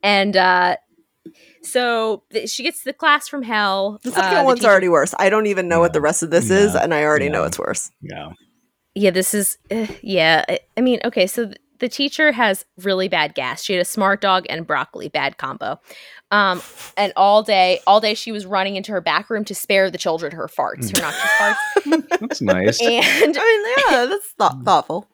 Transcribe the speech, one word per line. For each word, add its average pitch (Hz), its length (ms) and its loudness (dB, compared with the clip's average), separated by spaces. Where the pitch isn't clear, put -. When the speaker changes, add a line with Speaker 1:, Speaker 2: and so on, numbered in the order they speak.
Speaker 1:
And, 202 320 2
uh, 185 400 4
so 226 680 -2
th-, 214 180 -6
she - 140 -8
gets 330 200 -6
the 277 100 -8
class 294 360 0
from 285 140 -8
hell. 208 600 -2
Speaker 2:
The 247 80 -6
second 190 240 0
Speaker 1:
Uh, 175 60 4
the 262 40 2
Speaker 2:
one's 254 140 4
Speaker 1:
teacher 240 120 4
Speaker 2:
already 185 180 4
worse. 151 300 2
I 190 100 4
don't 214 180 2
even 185 220 -2
know 170 100 2
what 170 140 4
the 156 60 0
Speaker 3:
Yeah. 143 40 -2
Speaker 2:
rest 160 200 0
of 156 80 -6
this 170 180 2
is, 196 240 4
Speaker 3:
Yeah. - 100 2
Speaker 2:
and 165 100 0
I 151 100 0
already 151 260 2
know 123 120 -2
Speaker 3:
Yeah. 71 60 0
Speaker 2:
it's - 120 -6
worse. - 320 -6
Speaker 3:
Yeah. - 300 -14
Speaker 1:
Yeah, 196 160 4
this 185 220 -2
is, 202 240 -4
uh, 220 160 -4
yeah. 165 480 2
I, - 100 -2
I 226 60 -2
mean, 254 240 2
okay, 208 220 0
so 233 180 -4
th-, - 120 -16
the 240 100 -4
teacher 294 420 0
has 220 340 0
really 190 300 -2
bad 170 280 -2
gas. 127 280 -6
She 196 100 -4
had 180 80 0
a 180 40 0
smart 196 360 0
dog 185 280 0
and 160 160 -8
broccoli, 143 440 -6
bad 139 280 -4
combo. 135 420 -10
Um, 196 300 2
and 202 180 -2
all 202 280 6
day, 185 440 2
all 208 140 6
day 214 120 0
she 226 180 -8
was 208 140 -8
running 196 300 -2
into 190 160 -8
her 190 100 -2
back 170 280 -2
room 214 160 -4
to 202 100 -10
spare 196 340 2
the 175 80 -10
children 165 360 -4
her 160 140 -10
farts, 120 480 -4
her - 60 2
noxious - 380 -2
farts. 320 800 -2
Speaker 3:
<laughs> - 0 -
That's 262 220 -8
nice. 117 400 0
Speaker 1:
And 233 580 2
Speaker 2:
I 440 240 2
mean, - 100 4
yeah, 247 80 0
that's 403 200 -6
thought-, 170 220 0
Speaker 3:
Mm. 123 60 -10
Speaker 2:
thoughtful. 175 480 0